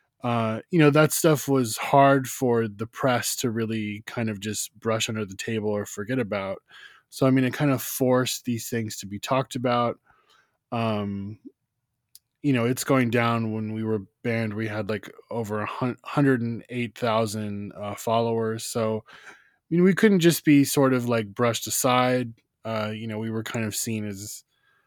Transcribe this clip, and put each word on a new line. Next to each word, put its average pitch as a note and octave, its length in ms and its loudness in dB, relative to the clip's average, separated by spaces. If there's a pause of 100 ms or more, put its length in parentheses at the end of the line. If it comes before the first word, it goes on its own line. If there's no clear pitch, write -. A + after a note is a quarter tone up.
(240)
Uh, A2+ 360 -2 (120)
you F3+ 80 4
know, D3 100 8
that D3+ 240 6
stuff D#3 340 2
was B2+ 300 0
hard C#3 500 4
for A#2 400 0
the G#2 200 -10
press - 500 -2
to B2+ 120 -2
really A2 560 -4
kind A2+ 240 -4
of G2+ 120 -6
just - 360 -8
brush A2 300 -2
under A2 160 -4
the G2 140 -10
table G#2+ 320 -4
or G#2 160 -2
forget A#2+ 340 -6
about. G2 380 -4 (520)
So, - 160 -2
I C3 60 6
mean, C3 140 4
it A#2+ 80 -2
kind D3 180 0
of B2+ 100 -2
forced B2+ 640 0
these A#2 260 -6
things A2+ 280 -6
to G2+ 100 -12
be G2+ 120 -10
talked - 360 -2
about. A#2+ 440 0 (760)
Um, G#2 680 -4 (1080)
you C#3 60 4
know, A#2 100 2
it's B2+ 220 -2
going C3 240 2
down. A#2 420 0
When A2 220 -6
we A2 100 -6
were A2 200 -2 (200)
banned, A2+ 300 -2
we A2 160 -4
had, G#2+ 200 -6
like, G#2 220 -6 (180)
over G#2+ 300 -4
a G#2 60 -4
hun-, B2 400 -4
hundred C3+ 340 4
and A#2 300 -4
eight A#2+ 280 -6
thousand, G#2+ 800 -2
uh, G2+ 200 -10
followers. A2+ 680 0
So, A2 400 -2 (240)
I - 40 -20 (380)
mean, E3+ 140 4
we F#3+ 100 6
couldn't G3 280 6
just E3+ 240 4
be C#3+ 180 8
sort C3 300 4
of, A#2+ 160 0
like, A2 260 -2
brushed A#2+ 320 0
aside. B2 640 2 (320)
Uh, A2 320 -4
you A2 100 -10
know, A2 140 -6
we A2+ 120 -4
were A2 120 -4
kind A2+ 220 -4
of G#2+ 100 -4
seen G#2+ 320 -4
as, G2+ 380 -12 (420)